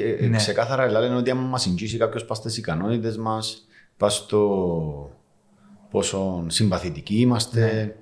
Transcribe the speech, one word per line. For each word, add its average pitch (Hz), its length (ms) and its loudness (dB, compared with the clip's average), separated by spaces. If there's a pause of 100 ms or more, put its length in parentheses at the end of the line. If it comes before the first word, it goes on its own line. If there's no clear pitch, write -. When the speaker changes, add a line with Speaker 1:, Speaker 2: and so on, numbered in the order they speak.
(200)
Speaker 1:
ε, 120 60 2
ε, - 20 4
Speaker 2:
Ναι. 113 100 2
Speaker 1:
ξεκάθαρα 117 540 2
λένε 120 240 2
ότι 123 140 0
άμα 127 120 2
μας 127 200 -2
συγγύσει 101 360 -2
κάποιος 113 280 0
πας - 120 -4
στις 113 200 -6
ικανότητες 110 600 -2
μας, 110 500 -4 (300)
πας 101 180 2
στο 85 960 0 (800)
πόσο 95 560 -2
συμπαθητικοί 90 720 0
είμαστε 120 420 2
Speaker 2:
Ναι. 110 400 0